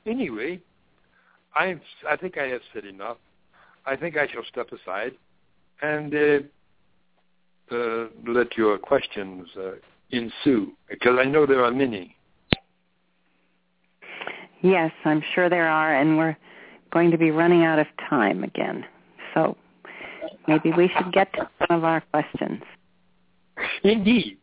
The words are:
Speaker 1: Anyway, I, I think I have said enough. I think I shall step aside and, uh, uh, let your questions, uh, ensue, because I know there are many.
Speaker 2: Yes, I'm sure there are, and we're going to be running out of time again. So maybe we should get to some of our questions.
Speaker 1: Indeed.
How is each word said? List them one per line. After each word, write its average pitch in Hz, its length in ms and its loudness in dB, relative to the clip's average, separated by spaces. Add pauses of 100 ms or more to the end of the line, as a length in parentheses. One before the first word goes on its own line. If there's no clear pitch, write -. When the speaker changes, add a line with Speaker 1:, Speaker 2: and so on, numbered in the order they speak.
Speaker 1:
Anyway, 180 520 -6 (960)
I, 170 240 -2 (300)
I 151 80 0
think 180 220 -10
I 139 80 -4
have 127 140 -6 (120)
said 104 120 -12
enough. 101 320 -14 (680)
I 135 100 -4
think 156 220 -8
I 147 100 0
shall 117 220 -10
step 120 220 -10
aside 107 400 -8 (720)
and, 151 320 -4
uh, 147 240 4 (1400)
uh, 117 320 -4 (180)
let 117 320 0
your 107 220 4
questions, 95 680 -4 (100)
uh, 95 160 -10 (360)
ensue, 117 640 0 (180)
because 123 300 2
I 131 60 4
know 147 200 4
there 135 180 4
are 120 80 4
many. 120 440 -4 (2500)
Speaker 2:
Yes, 175 280 4 (140)
I'm 156 160 2 (140)
sure 180 140 4
there 170 180 2
are, 156 340 2
and 156 160 4
we're 160 180 0 (560)
going 170 200 4
to 165 60 2
be 160 120 4
running 170 340 4
out 160 140 2
of 151 80 2 (240)
time 104 340 0
again. - 420 -6 (500)
So 160 200 0 (920)
maybe 156 240 2
we 175 260 4
should 185 160 -2
get 196 200 2
to - 140 -6 (120)
some 170 180 2
of 165 60 -2
our 165 180 0 (100)
questions. - 520 -4 (1200)
Speaker 1:
Indeed. 202 600 2